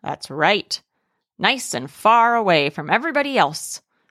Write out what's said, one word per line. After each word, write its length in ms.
That's 260
right. 520
Nice 340
and 160
far 460
away 340
from 200
everybody 480
else, 440